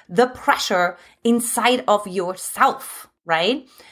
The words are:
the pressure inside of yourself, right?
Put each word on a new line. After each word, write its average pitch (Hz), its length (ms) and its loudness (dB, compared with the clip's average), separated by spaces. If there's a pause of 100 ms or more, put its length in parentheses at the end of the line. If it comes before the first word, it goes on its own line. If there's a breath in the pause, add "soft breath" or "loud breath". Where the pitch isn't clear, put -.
the 220 180 4
pressure 185 720 0 (260 soft breath)
inside 240 640 2
of 208 200 2
yourself, - 1000 -4 (180)
right? 170 420 0 (240 soft breath)